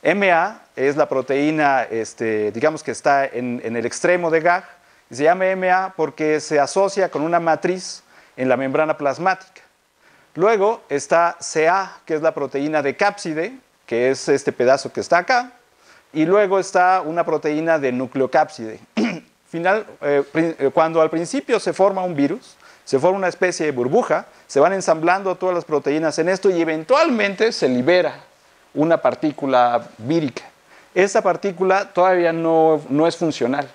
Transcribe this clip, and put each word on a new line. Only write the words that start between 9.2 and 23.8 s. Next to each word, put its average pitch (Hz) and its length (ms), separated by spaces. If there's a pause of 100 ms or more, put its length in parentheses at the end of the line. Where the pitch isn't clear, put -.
Luego 202 560
está 170 500
C 160 280
A, 185 360
que 165 100
es 151 80
la 156 120
proteína 143 480
de 135 140
cápside, 202 640 (280)
que 120 240
es 131 180
este 139 240
pedazo 127 400
que - 80
está - 180
acá, 254 340 (600)
y 156 140
luego 196 320
está 185 420
una 160 240
proteína 156 540
de 139 120
nucleocápside. 123 920 (140)
<clears throat> 214 280 (260)
Final, 185 380 (160)
eh, 143 280
pri-, 165 280
eh, 135 140
cuando 165 280
al 160 80
principio 202 500
se 185 140
forma 190 300
un 180 120
virus, 143 420 (280)
se 135 140
forma 175 180
una 190 120
especie 170 360
de 151 80
burbuja, 151 540 (200)